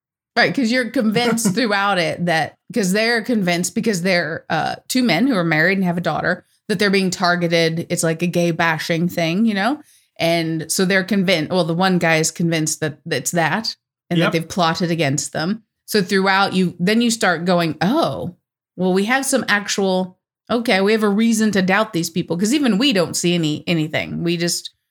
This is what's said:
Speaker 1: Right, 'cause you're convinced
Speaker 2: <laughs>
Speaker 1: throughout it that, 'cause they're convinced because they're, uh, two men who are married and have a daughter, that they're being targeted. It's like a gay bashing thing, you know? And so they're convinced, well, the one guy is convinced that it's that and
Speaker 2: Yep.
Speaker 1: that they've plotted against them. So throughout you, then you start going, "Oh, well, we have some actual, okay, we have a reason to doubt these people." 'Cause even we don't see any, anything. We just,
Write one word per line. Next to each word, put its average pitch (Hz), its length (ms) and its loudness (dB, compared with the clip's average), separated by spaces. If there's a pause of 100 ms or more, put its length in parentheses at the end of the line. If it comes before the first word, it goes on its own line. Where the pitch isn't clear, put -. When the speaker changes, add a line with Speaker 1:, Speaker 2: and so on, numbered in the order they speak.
(360)
Speaker 1:
Right, 220 160 4
'cause 233 200 0
you're 254 180 -2
convinced 226 640 0
Speaker 2:
<laughs> - 0 -
Speaker 1:
throughout 202 440 0
it 160 280 -2
that, 160 320 -2 (140)
'cause 190 200 0
they're 226 300 2
convinced 180 520 0
because 214 280 -2
they're, 175 480 -2
uh, 156 260 -2 (120)
two 247 160 0
men 196 240 2
who 254 80 0
are 175 80 0
married 165 340 2
and 196 60 0
have 175 140 0
a - 20 -4
daughter, 165 440 -4 (240)
that 208 120 -2
they're 208 100 2
being 190 200 2
targeted. 170 800 0
It's 170 140 -2
like 165 200 0
a 180 40 0
gay 170 240 0
bashing 165 580 0
thing, 170 380 -2
you 214 80 0
know? 220 260 -2 (380)
And 165 540 -2
so 196 120 0
they're 185 200 2
convinced, 180 480 0
well, 180 120 2
the 165 100 -2
one 180 240 2
guy 165 180 2
is 160 160 0
convinced 165 480 -2
that 151 180 -6 (120)
it's 151 220 -4
that 170 440 -2 (340)
and 175 80 0
Speaker 2:
Yep. 180 140 2
Speaker 1:
that - 60 -
they've 165 100 -6
plotted 165 420 0
against 147 420 -2
them. 175 300 -4 (240)
So 214 160 0
throughout 190 520 2
you, 185 260 2
then 214 220 2
you 240 80 2
start 180 340 0
going, 175 380 0
"Oh, 175 540 -2 (400)
well, 185 180 0
we 196 100 2
have 262 220 0
some 254 220 0
actual, 190 680 0 (320)
okay, 226 300 2
we 196 120 2
have 220 100 2
a 214 60 2
reason 220 440 2
to 202 100 2
doubt 196 300 2
these 170 180 -2
people." 165 280 -4
'Cause 214 160 2
even 254 240 2
we 277 160 2
don't 170 200 0
see 175 200 0
any, 156 320 -2
anything. 151 580 -2
We 170 140 0
just, 170 320 -4 (200)